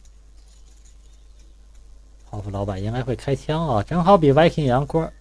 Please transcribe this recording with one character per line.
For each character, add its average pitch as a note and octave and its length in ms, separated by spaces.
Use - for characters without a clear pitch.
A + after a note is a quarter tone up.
泡 G#2+ 120
芙 G2+ 100
老 G2 140
板 G2 180
应 G#2+ 100
该 B2 80
会 B2 140
开 C3+ 220
枪 D#3 320
啊， A2+ 120
正 E3 220
好 G3 160
比 D3 140
Viking D#3+ 320
羊 C3 200
官 D#3+ 200
儿 D#3 160